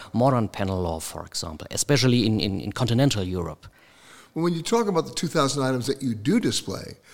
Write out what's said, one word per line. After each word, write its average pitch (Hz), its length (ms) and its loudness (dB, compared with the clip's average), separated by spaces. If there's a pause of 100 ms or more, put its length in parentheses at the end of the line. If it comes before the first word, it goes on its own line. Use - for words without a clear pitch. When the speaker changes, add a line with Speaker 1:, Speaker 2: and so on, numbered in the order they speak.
(140)
Speaker 1:
modern 120 360 4
penal 95 340 -2
law, 82 160 -2
for 82 260 -10
example, 82 460 -10
especially 123 560 4
in, 110 120 2
in, 95 220 -2
in - 100 -6
continental 120 520 2
Europe. 87 420 -6 (680)
Speaker 2:
Well, 160 80 0
when 175 100 2
you 165 80 -4
talk 233 260 0
about 170 200 0
the 131 80 -14
two - 120 -2
thousand 139 360 2
items 127 240 0
that 139 160 -2
you 120 100 0
do 120 260 2
display, - 580 -4 (160)